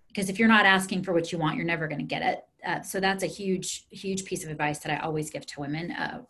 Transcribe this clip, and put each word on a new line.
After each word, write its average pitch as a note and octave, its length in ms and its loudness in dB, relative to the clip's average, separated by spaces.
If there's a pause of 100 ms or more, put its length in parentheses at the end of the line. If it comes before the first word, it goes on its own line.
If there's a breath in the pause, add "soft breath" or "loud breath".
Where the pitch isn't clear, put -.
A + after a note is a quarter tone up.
because F#3+ 220 -4
if F#3+ 100 -4
you're A3+ 100 8
not G#3 160 8
asking F#3+ 380 4
for F#3 100 -2
what E3 180 2
you F3 60 -4
want, D#3+ 180 0
you're E3+ 100 -4
never D#3+ 220 -2
gonna D3+ 160 -6
get D#3 180 -4
it. - 240 -2 (180)
Uh, E3+ 180 -4
so - 180 -4
that's F#3+ 240 0
a E3+ 40 0
huge, F#3+ 640 -4
huge F#3+ 340 -6
piece - 200 -6
of D#3 80 -8
advice D3 280 -2
that D#3 120 -6
I D3 120 -2
always D#3 280 -2
give D3 160 -10
to - 140 -10
women, D#3 320 -6
uh, - 360 -6